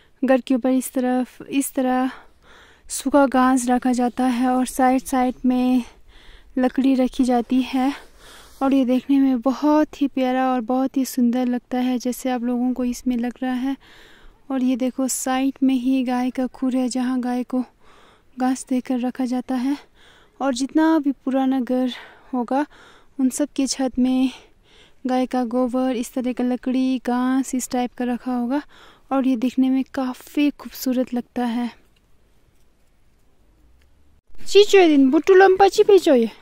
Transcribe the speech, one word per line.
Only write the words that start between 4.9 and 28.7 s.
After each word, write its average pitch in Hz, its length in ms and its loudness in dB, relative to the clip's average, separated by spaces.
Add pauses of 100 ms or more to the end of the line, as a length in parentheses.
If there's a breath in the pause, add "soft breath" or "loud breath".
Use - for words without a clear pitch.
साइड 254 340 0 (100)
में 254 380 2 (760 soft breath)
लकड़ी 254 380 2
रखी 254 280 0
जाती 247 380 0
है 262 320 -2 (680 loud breath)
और 269 120 0
ये 269 120 2
देखने 254 340 0
में 262 220 2
बहुत 302 600 0
ही 285 60 0
प्यारा 254 440 0
और 254 100 -2
बहुत 254 360 -2
ही 262 80 0
सुंदर 247 400 0
लगता 247 320 -4
है। 254 200 -2
जैसे 247 320 -6
आप 247 140 -4
लोगों 247 300 -2
को 254 100 -4
इसमें 247 340 -4
लग 240 160 -4 (100)
रहा 254 100 -2
है। 262 240 -4 (760 soft breath)
और 269 120 -2
ये 254 120 2
देखो, 254 320 -2
साइड 262 460 -2 (100)
में 262 120 2
ही 262 280 0
गाय 247 260 -2
का 254 180 -4
खुर 254 280 -4
है, 254 140 0
जहाँ 254 300 -2
गाय 247 240 -4
को 254 200 -4 (760 soft breath)
घास 254 300 -2
देकर 254 300 -2
रखा 254 260 -4
जाता 247 300 -4
है। 269 220 -2 (640 soft breath)
और 269 120 0
जितना 311 460 2
भी 277 120 -2
पुराना 262 480 0
घर 254 320 -2 (420 loud breath)
होगा, 254 320 -2 (540 soft breath)
उन 262 100 2
सब 285 260 -2
के 269 120 0
छत 262 320 -2
में 254 320 2 (760 loud breath)
गाय 254 180 0
का 254 180 -2
गोबर, 254 520 -2
इस 240 180 -6
तरह 247 200 -4
का 247 100 -4
लकड़ी, 254 540 -2
घास, 254 580 -2
इस 254 140 -6
type 247 240 -4
का 247 120 -6
रखा 247 300 -4
होगा 247 260 -2 (500 soft breath)